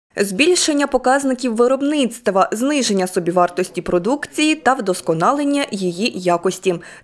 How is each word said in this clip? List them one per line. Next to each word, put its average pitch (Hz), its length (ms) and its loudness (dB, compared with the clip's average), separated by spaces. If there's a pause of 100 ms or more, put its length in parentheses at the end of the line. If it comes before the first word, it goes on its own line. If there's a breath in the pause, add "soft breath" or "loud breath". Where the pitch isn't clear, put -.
(160)
Збільшення 285 720 2
показників 254 680 0
виробництва, 247 960 0
зниження 214 560 0
собівартості 175 760 0
продукції 277 760 0
та 269 180 2
вдосконалення 254 960 0
її 185 480 -4
якості. 180 560 0 (280 loud breath)